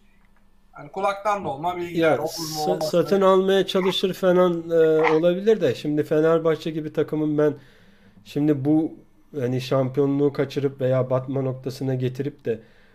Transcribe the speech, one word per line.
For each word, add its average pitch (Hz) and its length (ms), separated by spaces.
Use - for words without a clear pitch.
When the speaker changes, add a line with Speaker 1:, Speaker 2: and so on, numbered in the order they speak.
Speaker 1:
hani 147 200
kulaktan 202 520
dolma 156 320
bilgiler. 170 340
Speaker 2:
Ya 139 80
Speaker 1:
Olur - 40
mu, 160 60
Speaker 2:
sa-, 156 340
Speaker 1:
olmaz 156 200
mı? - 20
Speaker 2:
satın 175 360
almaya 190 460
çalışır 185 480
falan, 180 560
e, 160 420
olabilir 180 480
de 143 140
şimdi 151 300
Fenerbahçe 160 680
gibi 156 220
takımın 151 460
ben 151 160
şimdi 143 400
bu 156 280
hani 127 200
şampiyonluğu 139 720
kaçırıp 139 480
veya 127 300
batma 131 320
noktasına 131 520
getirip 127 500
de 113 160